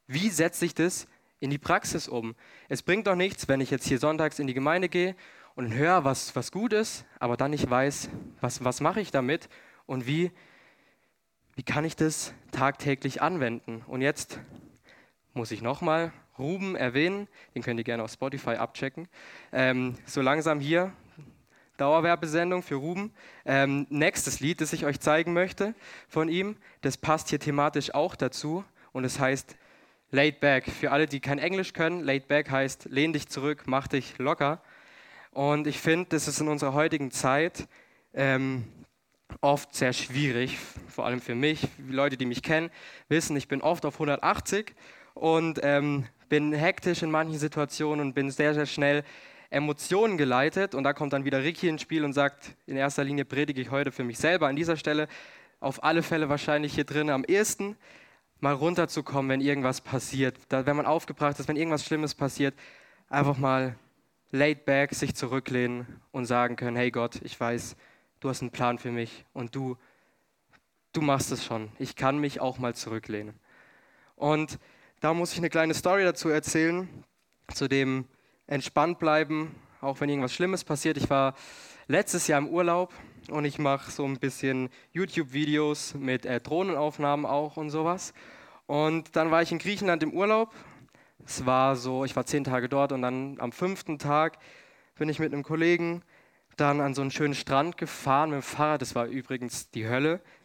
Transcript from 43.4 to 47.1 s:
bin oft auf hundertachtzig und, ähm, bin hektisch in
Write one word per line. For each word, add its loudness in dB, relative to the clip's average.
bin -2
oft 2
auf -6
hundertachtzig 0
und, 2
ähm, 2
bin 2
hektisch 0
in 0